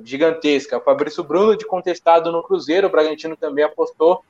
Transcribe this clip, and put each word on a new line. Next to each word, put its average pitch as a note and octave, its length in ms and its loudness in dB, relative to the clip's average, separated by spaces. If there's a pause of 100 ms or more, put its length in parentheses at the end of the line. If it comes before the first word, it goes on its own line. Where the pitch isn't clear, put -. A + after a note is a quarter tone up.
gigantesca. C#3 760 -2
Fabrício D3 440 0
Bruno, F#3+ 320 2
de G#3+ 120 -8
contestado E3+ 640 2
no E3 100 -4
Cruzeiro, E3+ 460 0
o - 40 -8
Bragantino D#3 460 -2
também D3 280 -2
apostou, D#3+ 640 0